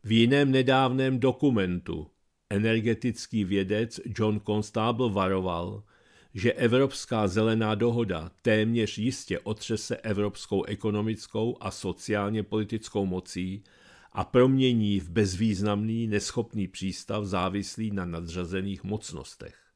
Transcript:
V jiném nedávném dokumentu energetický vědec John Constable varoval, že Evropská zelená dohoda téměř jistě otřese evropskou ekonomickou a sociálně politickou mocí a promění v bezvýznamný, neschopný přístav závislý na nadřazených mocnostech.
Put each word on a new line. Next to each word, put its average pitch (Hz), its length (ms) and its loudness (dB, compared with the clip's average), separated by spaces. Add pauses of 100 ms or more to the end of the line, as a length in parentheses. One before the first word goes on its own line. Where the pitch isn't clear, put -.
V 104 80 -4
jiném 131 400 6
nedávném 131 680 4
dokumentu 107 880 0 (420)
energetický 110 920 0
vědec 98 560 0 (200)
John 107 260 2
Constable 110 680 0
varoval, 95 720 -2 (500)
že 107 200 2
Evropská 120 760 0
zelená 110 480 2
dohoda 110 560 -2 (100)
téměř 110 560 2
jistě 110 420 -4
otřese - 580 -6
evropskou 101 680 -2
ekonomickou 110 960 -2
a 98 120 -6
sociálně 104 720 -2
politickou 107 640 -2
mocí 92 580 -6 (500)
a 95 100 -4
promění 123 760 4
v 80 100 -6
bezvýznamný, 104 1000 0
neschopný 104 600 -2
přístav 104 580 -6
závislý 98 680 -2
na 98 140 -2
nadřazených 90 800 -6
mocnostech. - 760 -10 (180)